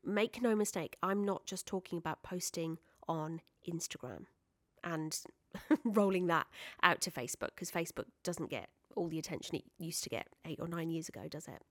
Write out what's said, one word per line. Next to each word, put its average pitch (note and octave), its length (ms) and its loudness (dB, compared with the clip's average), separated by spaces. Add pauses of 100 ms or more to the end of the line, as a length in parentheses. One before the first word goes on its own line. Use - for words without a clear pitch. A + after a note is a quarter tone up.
make G#3+ 380 2
no A3+ 140 6
mistake, G#3 480 2
I'm G3 220 4
not G3 200 0
just - 200 -6
talking F#3 320 -2
about D#3+ 260 -4
posting E3 540 -2 (300)
on E3 340 -2 (280)
Instagram D#3 580 -6 (560)
and D#3 360 -2 (340)
<laughs> - 300 2
rolling G3 440 6
that E3 200 4 (360)
out - 180 8
to - 100 -4
Facebook, - 440 -4
'cause - 160 -8
Facebook - 340 -2 (180)
doesn't E3+ 260 -4
get A#2 200 -6 (260)
all F3 120 0
the D#3+ 120 -2
attention - 360 -6
it - 100 -4 (120)
used E3 260 -4
to - 60 -6
get - 180 -4 (180)
eight D#3+ 160 -6
or E3 60 -4
nine E3 220 -2
years E3 200 -2
ago, G2+ 180 -10
does D#3 200 -10
it? - 240 -14